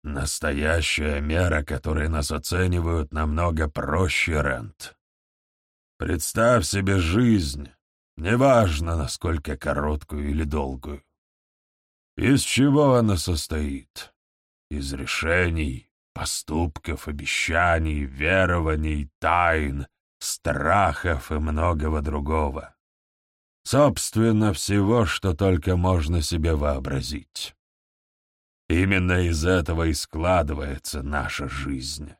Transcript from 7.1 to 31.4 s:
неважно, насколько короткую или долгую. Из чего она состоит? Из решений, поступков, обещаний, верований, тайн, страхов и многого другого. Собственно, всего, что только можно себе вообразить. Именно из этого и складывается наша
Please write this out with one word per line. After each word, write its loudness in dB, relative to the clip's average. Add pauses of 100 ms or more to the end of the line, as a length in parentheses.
неважно, 4
насколько -4
короткую -4
или 0
долгую. -6 (1120)
Из 4
чего 4
она 4
состоит? -4 (560)
Из -6
решений, -2 (240)
поступков, -6
обещаний, 0
верований, 0
тайн, 0 (340)
страхов 0
и -2
многого 0
другого. -4 (960)
Собственно, 4
всего, 2
что 0
только 2
можно 2
себе 0
вообразить. -4 (1160)
Именно 2
из -2
этого 2
и 0
складывается -2
наша -6